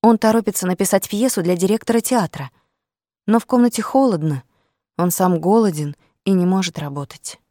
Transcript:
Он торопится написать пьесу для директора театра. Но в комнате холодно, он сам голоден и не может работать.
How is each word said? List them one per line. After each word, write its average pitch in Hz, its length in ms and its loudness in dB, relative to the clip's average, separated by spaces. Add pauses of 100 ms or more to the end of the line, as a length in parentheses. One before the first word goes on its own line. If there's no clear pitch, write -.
Он 226 160 6
торопится 220 500 0
написать 190 400 0
пьесу 214 340 -2
для 175 140 0
директора 214 420 0
театра. 202 540 -2 (760)
Но 220 140 0
в - 60 -18
комнате 240 360 0
холодно, 165 640 0 (520)
он 175 140 0
сам 180 300 0
голоден 165 560 0 (280)
и 190 60 0
не 180 160 2
может 185 320 -2
работать. 143 640 -12 (100)